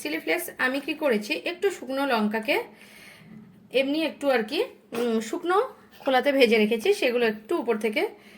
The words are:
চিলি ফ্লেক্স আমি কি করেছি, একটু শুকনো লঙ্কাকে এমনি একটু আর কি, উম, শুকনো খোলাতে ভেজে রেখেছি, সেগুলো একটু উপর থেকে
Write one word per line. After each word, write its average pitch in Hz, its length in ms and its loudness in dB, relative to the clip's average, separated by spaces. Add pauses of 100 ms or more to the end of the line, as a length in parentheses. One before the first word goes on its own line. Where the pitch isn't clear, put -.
চিলি 311 220 -6
ফ্লেক্স 339 220 -2 (200)
আমি 262 200 -2
কি 311 80 -4 (100)
করেছি, 247 300 0 (180)
একটু 349 160 -2 (100)
শুকনো 269 260 -4 (100)
লঙ্কাকে 220 440 0 (1200)
এমনি 277 200 0 (100)
একটু - 160 -8 (100)
আর 233 140 0
কি, 302 100 -2 (380)
উম, 233 180 0 (140)
শুকনো 339 280 0 (440)
খোলাতে 262 360 2
ভেজে 233 260 6
রেখেছি, 220 260 2 (120)
সেগুলো 240 320 2
একটু 214 280 -8
উপর 226 140 0 (100)
থেকে 220 160 -2 (360)